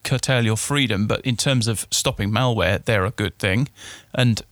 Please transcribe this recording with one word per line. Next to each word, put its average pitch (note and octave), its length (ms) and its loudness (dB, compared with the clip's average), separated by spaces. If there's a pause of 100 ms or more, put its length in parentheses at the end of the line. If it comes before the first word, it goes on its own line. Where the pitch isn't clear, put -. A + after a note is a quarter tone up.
curtail B2+ 420 0
your A2 140 2
freedom, A2 480 0
but A2+ 160 -2
in B2 140 0
terms B2+ 300 0
of A2+ 240 -4
stopping G#2 400 -2
malware, G#2+ 540 2
they're G2+ 220 2
a - 60 -4
good - 260 -4
thing. G#2+ 300 0 (460)
And B2 380 2